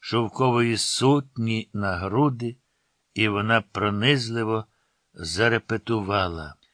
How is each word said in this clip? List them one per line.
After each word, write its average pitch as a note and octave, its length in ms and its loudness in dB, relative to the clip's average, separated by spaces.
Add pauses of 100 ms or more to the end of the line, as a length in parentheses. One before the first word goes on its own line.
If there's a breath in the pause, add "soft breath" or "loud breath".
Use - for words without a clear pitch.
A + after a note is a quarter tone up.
шовкової A#2+ 760 2
сутні A#2+ 960 0
на G2 240 -2
груди, A#2 600 -2 (580)
і G#2+ 140 0
вона G#2+ 320 2
пронизливо A2 1080 -2 (480)
зарепетувала, G2 1400 -2 (200)